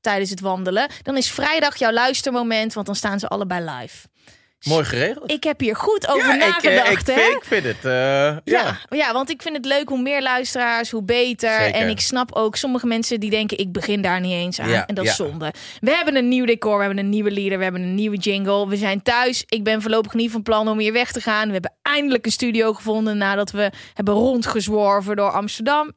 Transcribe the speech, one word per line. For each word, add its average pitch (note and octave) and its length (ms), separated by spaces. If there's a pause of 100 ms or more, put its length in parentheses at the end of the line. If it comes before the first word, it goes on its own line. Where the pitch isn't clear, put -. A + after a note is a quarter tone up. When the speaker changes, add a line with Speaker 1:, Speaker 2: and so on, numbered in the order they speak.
Speaker 1:
tijdens G3 280
het F#3+ 100
wandelen", F#3+ 480 (160)
dan C4+ 140
is B3+ 140
vrijdag D4 440
jouw A3+ 160
luistermoment, A#3 840
want G3+ 120
dan G3+ 100
staan G3+ 240
ze G3+ 80
allebei F3+ 420
live. - 380 (560)
Speaker 2:
Mooi D3+ 220
geregeld. G#3 460
Speaker 1:
Ik D4+ 120
heb D4+ 160
hier A3 160
goed G#4 320
over C#4 200
Speaker 2:
Ja, C#4 80
ik, C#4 60 (220)
eh, C#4+ 120
Speaker 1:
nagedacht, G#3 340
Speaker 2:
ik B3+ 60
Speaker 1:
hè? A3+ 60
Speaker 2:
vind, A#3 140
ik - 80
vind G3 200
het, A#2+ 220
eh, C3 60
ja. C#3 520
Speaker 1:
Ja, - 340 (120)
ja, C4+ 240
want C4+ 160
ik D4 120
vind D#4 140
het B3 100
leuk, C#4+ 240
hoe C4 120
meer C#4 200
luisteraars, B3 720
hoe A3 120
beter. A#3 560
Speaker 2:
Zeker. G#3+ 220
Speaker 1:
En A3 80
ik G#3+ 100
snap B3 360
ook A3 200
sommige B3+ 320
mensen A3+ 320
die G#3 100
denken, G#3+ 280
"Ik F#3+ 140
begin G3+ 300
daar F#3 200
niet F3+ 120
eens F3 260
aan." E3+ 100
Speaker 2:
Ja, G#2+ 180
Speaker 1:
En G3+ 80
dat F#3+ 100
is - 40
Speaker 2:
ja. - 60 (100)
Speaker 1:
zonde. D#3 280 (260)
We A#3 160
hebben D#4 200
een B3 120
nieuw B3+ 180
decor, A3 320
we G3+ 60
hebben G3 200
een G3 60
nieuwe G#3 220
leader, G3 260
we F#3+ 60
hebben F3+ 180
een F3+ 140
nieuwe G#3 220
jingle. G3 500
We G3+ 100
zijn G3 240
thuis. B3 460
Ik A3 160
ben A3 180
voorlopig A3 320
niet A#3 180
van A3 120
plan A3 240
om G#3+ 120
hier G#3+ 140
weg A#3+ 180
te A#3+ 100
gaan. G#3+ 260
We G#3 60
hebben F3+ 280
eindelijk C#4+ 440
een A3 60
studio A3+ 420
gevonden G#3+ 440
nadat G3 340
we G3+ 200 (220)
hebben G#3 200
rondgezworven G#3 1000
door G3+ 160
Amsterdam. C#4 640